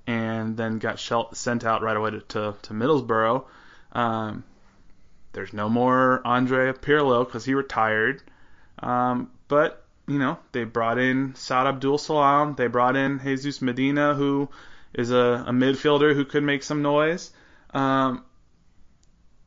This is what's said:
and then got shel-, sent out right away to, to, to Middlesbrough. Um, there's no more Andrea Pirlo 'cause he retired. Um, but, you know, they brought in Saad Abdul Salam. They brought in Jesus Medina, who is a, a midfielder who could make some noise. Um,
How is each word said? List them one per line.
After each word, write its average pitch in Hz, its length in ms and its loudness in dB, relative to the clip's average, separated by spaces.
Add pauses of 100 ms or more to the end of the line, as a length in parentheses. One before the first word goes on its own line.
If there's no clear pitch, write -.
and 113 480 -4
then 113 240 -4
got 110 200 -4
shel-, - 340 -2
sent 120 320 -4
out 110 160 0
right 110 160 -2
away 107 140 0
to, 107 100 -8
to, 107 400 -6
to - 120 -14
Middlesbrough. 117 720 2 (480)
Um, 110 520 -2 (880)
there's 95 180 -10
no 107 160 -4
more 127 580 2
Andrea 127 480 2
Pirlo 131 560 2
'cause 113 140 -8
he 135 120 -2
retired. 113 680 0 (580)
Um, 123 520 -2 (160)
but, 147 360 0 (240)
you 143 120 -4
know, 143 180 -2 (140)
they 120 140 -2
brought 117 340 -2
in 131 360 0
Saad 131 320 0
Abdul 135 300 0
Salam. 147 580 2
They 127 120 0
brought 123 280 2
in 135 240 0
Jesus 139 420 -4
Medina, 139 520 0
who 139 360 0 (440)
is 120 180 -2
a, 123 360 4
a 120 40 -4
midfielder 139 600 4
who 143 100 0
could 147 200 0
make 139 200 -2
some 147 180 -4
noise. 151 500 0 (420)
Um, 135 500 0 (1200)